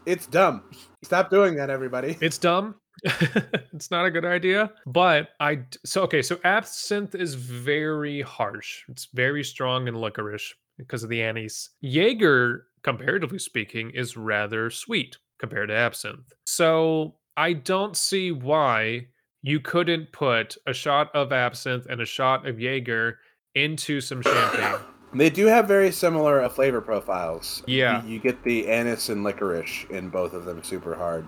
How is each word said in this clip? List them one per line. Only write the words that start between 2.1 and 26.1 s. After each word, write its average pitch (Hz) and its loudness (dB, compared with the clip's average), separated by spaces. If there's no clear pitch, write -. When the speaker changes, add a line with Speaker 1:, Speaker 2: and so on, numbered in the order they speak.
Speaker 2:
It's 160 0
dumb. 190 0
<laughs> - -2
It's 156 -14
not 175 2
a 185 2
good 170 0
idea, 185 2
but 156 6
I 147 2
d-, 127 -10
so, 196 0
okay, 160 2
so 170 -2
absinthe 208 0
is 175 -4
very 143 -4
harsh. 104 -8
It's 127 -16
very 135 0
strong 127 -2
and 117 -4
licorice 107 -6
because 127 -8
of 113 -6
the 117 0
anise. 110 -6
Jaeger, 147 2
comparatively 151 -4
speaking, 113 -6
is 123 -8
rather 110 -2
sweet 147 -6
compared 104 -6
to 107 -2
absinthe. - -4
So 160 2
I 160 2
don't 190 -2
see 185 0
why 123 2
you 147 0
couldn't 170 0
put 117 0
a 131 0
shot 147 0
of 139 0
absinthe 127 -2
and 123 -4
a 113 -4
shot 131 0
of 113 -6
Jaeger 120 -2
into 147 -2
some 127 -6
champagne. - 2
Speaker 1:
<coughs> - -20
They 147 6
do 190 4
have 220 6
very 196 6
similar, 151 4